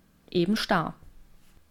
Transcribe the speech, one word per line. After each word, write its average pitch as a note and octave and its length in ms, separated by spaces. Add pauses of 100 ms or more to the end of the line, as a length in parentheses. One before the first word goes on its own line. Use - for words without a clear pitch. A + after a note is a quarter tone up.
(300)
Eben F3+ 240
starr. F#3+ 400 (760)